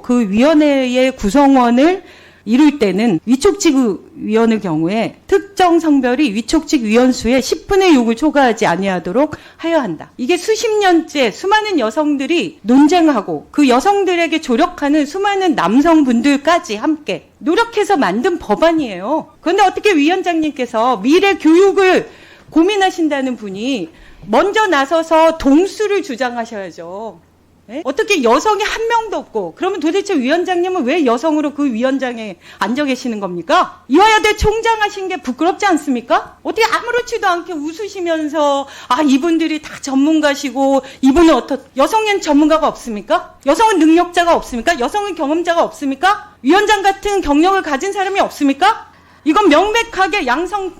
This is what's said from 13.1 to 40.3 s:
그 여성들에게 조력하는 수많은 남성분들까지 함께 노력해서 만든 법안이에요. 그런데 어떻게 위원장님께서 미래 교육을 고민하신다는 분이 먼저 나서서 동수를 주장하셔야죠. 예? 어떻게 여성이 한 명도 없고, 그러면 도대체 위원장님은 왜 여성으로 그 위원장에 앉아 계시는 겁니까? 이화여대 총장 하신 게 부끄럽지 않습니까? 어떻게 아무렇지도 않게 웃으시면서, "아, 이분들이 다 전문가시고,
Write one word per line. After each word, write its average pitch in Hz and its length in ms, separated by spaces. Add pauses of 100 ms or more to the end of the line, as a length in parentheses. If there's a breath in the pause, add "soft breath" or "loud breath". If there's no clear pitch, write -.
그 294 180
여성들에게 339 720
조력하는 294 640
수많은 381 480
남성분들까지 269 1200
함께 247 600
노력해서 403 600
만든 247 420
법안이에요. 247 1000
그런데 381 220
어떻게 381 320
위원장님께서 285 1040
미래 359 360
교육을 359 720 (400 loud breath)
고민하신다는 330 840
분이 208 560 (340 soft breath)
먼저 370 400
나서서 320 720
동수를 370 640
주장하셔야죠. 208 1160 (520)
예? 285 140
어떻게 359 380
여성이 349 400
한 440 240
명도 453 300
없고, 196 380
그러면 381 240
도대체 359 360
위원장님은 349 680
왜 294 200
여성으로 294 480
그 285 180
위원장에 240 680 (200 loud breath)
앉아 247 280
계시는 247 340
겁니까? 185 680
이화여대 427 480
총장 440 440
하신 403 260
게 359 100
부끄럽지 359 500
않습니까? 294 760
어떻게 403 240
아무렇지도 466 600
않게 349 260
웃으시면서, 311 1120 (200 loud breath)
"아, 269 160
이분들이 311 580
다 - 180
전문가시고, 277 1000 (200 loud breath)